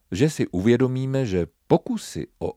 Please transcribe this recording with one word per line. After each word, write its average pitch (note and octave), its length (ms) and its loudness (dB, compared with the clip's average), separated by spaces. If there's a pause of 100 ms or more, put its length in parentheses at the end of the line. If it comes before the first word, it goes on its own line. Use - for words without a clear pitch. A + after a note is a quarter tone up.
(120)
že A#2+ 180 2
si C3 180 -4
uvědomíme, B2+ 800 0
že F#2 220 0 (200)
pokusy - 600 -2 (120)
o D#2+ 180 -6